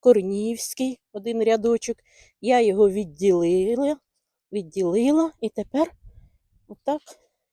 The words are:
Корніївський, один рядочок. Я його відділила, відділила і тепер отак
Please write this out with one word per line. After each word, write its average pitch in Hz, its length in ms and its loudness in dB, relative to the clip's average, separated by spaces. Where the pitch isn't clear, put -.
Корніївський, 226 1000 -2
один 220 320 -4
рядочок. 226 520 0
Я 247 200 2
його 208 300 4
відділила, 185 1080 0
відділила 208 880 -2
і 233 80 -6
тепер 285 460 -4
отак - 320 -6